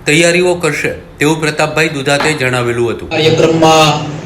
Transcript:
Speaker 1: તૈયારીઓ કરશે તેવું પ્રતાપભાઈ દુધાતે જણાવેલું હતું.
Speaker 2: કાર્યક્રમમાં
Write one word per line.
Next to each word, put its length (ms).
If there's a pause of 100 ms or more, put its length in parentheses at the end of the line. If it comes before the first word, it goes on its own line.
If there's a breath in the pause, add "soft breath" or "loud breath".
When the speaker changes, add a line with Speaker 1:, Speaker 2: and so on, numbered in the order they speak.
Speaker 1:
તૈયારીઓ 520
કરશે 360 (280)
તેવું 200
પ્રતાપભાઈ 540
દુધાતે 400
જણાવેલું 560
હતું. 200
Speaker 2:
કાર્યક્રમમાં 840 (320)